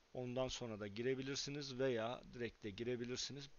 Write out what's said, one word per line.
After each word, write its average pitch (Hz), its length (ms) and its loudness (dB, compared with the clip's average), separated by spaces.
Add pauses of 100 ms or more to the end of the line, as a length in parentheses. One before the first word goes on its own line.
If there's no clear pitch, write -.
(140)
Ondan 127 340 2
sonra 113 320 -2
da 104 60 -2
girebilirsiniz 131 920 0
veya 123 440 4 (100)
direkt 120 320 -4
de 107 60 -2
girebilirsiniz. 123 800 -2 (100)